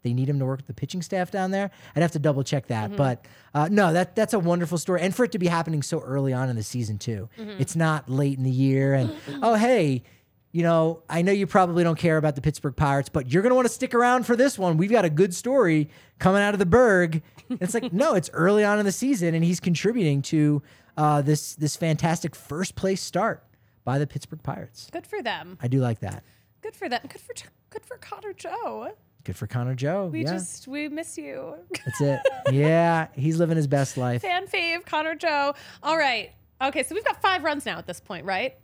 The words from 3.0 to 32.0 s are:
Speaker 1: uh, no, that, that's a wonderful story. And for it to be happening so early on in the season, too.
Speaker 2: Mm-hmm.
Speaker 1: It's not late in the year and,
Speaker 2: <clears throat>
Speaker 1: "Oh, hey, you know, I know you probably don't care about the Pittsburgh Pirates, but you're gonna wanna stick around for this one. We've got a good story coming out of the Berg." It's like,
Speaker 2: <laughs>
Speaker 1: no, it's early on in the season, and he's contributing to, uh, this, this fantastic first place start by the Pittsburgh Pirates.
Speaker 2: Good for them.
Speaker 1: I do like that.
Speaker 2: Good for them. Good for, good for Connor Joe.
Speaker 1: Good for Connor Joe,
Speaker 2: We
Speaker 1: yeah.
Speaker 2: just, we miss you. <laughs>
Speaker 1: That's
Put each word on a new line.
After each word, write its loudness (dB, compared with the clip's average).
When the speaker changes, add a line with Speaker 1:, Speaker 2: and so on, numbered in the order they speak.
Speaker 1:
uh, 0
no, 4
that, 0
that's 2
a 2
wonderful 0
story. 0
And 0
for 2
it -8
to -4
be 0
happening 0
so -4
early -2
on 0
in -2
the -4
season, -4
too. -6
Speaker 2:
Mm-hmm. -8
Speaker 1:
It's -2
not 0
late 0
in -2
the 2
year 4
and, 0
Speaker 2:
<clears throat> -8
Speaker 1:
"Oh, 4
hey, 2
you 0
know, 2
I -2
know 2
you 2
probably 2
don't 2
care 2
about 0
the -6
Pittsburgh -2
Pirates, 2
but -4
you're 4
gonna 4
wanna 4
stick -4
around 4
for 2
this 2
one. 2
We've 2
got 6
a 2
good 2
story 2
coming 4
out 2
of -2
the 4
Berg." 4
It's -4
like, -4
Speaker 2:
<laughs> -
Speaker 1:
no, 2
it's 0
early 4
on 2
in 0
the 2
season, 0
and 2
he's 2
contributing 2
to, 2
uh, 2
this, 0
this -4
fantastic -2
first -8
place -2
start -4
by -2
the 0
Pittsburgh -12
Pirates. -12
Speaker 2:
Good -12
for -8
them. -8
Speaker 1:
I -4
do 2
like -2
that. -10
Speaker 2:
Good -12
for -8
them. -4
Good -20
for, -20
good -16
for -16
Connor -14
Joe. -10
Speaker 1:
Good -8
for -8
Connor -4
Joe, -2
Speaker 2:
We -6
Speaker 1:
yeah. -2
Speaker 2:
just, -10
we -8
miss -10
you. -12
<laughs> -12
Speaker 1:
That's -6